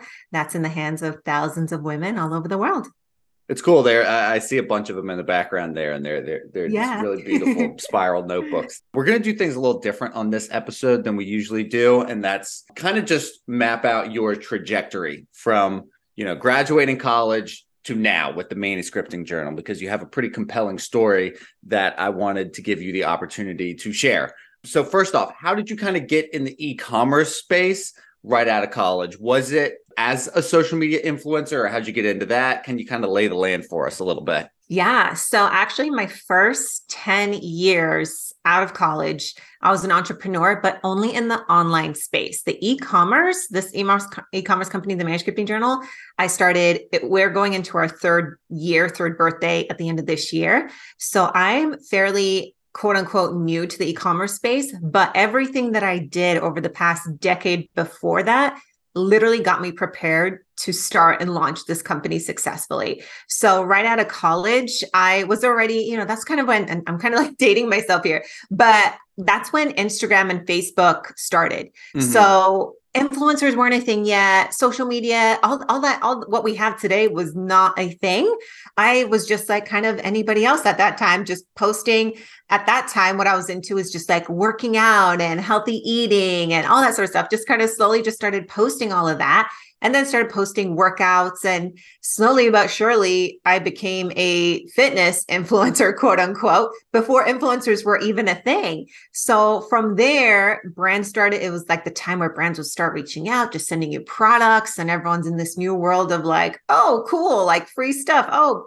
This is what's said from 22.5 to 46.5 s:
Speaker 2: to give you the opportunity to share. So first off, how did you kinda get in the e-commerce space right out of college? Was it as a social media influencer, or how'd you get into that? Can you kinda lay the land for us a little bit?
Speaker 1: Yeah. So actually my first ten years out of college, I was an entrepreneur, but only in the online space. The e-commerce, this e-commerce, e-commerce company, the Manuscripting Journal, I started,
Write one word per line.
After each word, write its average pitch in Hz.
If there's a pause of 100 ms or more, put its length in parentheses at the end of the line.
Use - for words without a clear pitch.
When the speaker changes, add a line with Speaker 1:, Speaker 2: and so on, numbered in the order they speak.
Speaker 2:
to -
give 92
you 92
the 92
opportunity 90
to 107
share. 104 (300)
So -
first 185
off, 120
how 175
did 214
you 220
kinda 196
get 156
in 143
the 135
e-commerce 139
space 185 (320)
right 117
out 107
of 104
college? 90
Was 123
it 147 (200)
as 127
a 170
social 165
media 156
influencer, 147
or 120
how'd 113
you 113
get 107
into 98
that? 127
Can 127
you 113
kinda 117
lay 98
the 90
land 92
for 78
us -
a 95
little 78
bit? 80 (200)
Speaker 1:
Yeah. 190
So 202
actually 214
my 226
first -
ten 202
years 165 (120)
out 180
of 185
college, 156 (260)
I 180
was 185
an 190
entrepreneur, 185
but -
only 202
in 233
the 233
online 165
space. -
The -
e-commerce, 262
this 190
e-commerce, 196 (260)
e-commerce 190
company, 190
the 175
Manuscripting 170
Journal, 233 (380)
I 185
started, 175 (100)